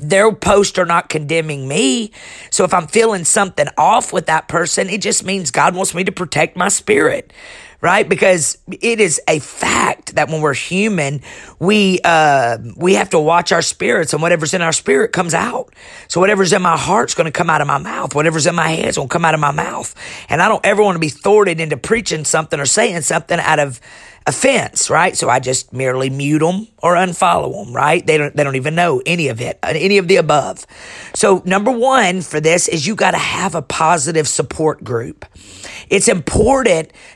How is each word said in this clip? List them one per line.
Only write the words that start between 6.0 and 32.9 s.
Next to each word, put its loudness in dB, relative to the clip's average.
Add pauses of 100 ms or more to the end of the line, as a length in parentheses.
to -2
protect -4
my -2
spirit, 0 (480)
right? 2
Because 2 (220)
it 0
is 0
a 0
fact -4
that 0
when -4
we're 0
human, -2 (400)
we, 2
uh, 4 (180)
we 2
have 0
to 2
watch 2
our 2
spirits, -2
and -4
whatever's 0
in -2
our 0
spirit 0
comes -2
out. -4 (360)
So -2
whatever's 4
in 2
my 2
heart's 0
gonna 0
come -2
out 2
of -2
my 0
mouth. -8
Whatever's 0
in 0
my 0
head's -2
gonna -4
come -2
out 2
of -2
my 2
mouth. -6 (340)
And 0
I 4
don't 0
ever 4
wanna 2
be -2
thwarted 2
into -4
preaching -4
something -2
or -4
saying 0
something -2
out 2
of -4 (460)
offense, 0
right? 2
So -2
I 4
just -4
merely -2
mute 0
'em -2 (140)
or 4
unfollow 0
'em, -10
right? 2
They 4
don't, -2
they 0
don't -2
even -4
know 2
any -2
of -6
it, -6
uh, -2
any 2
of 0
the 6
above. 0 (480)
So 2
number 0
one 2
for -6
this 2
is -4
you -2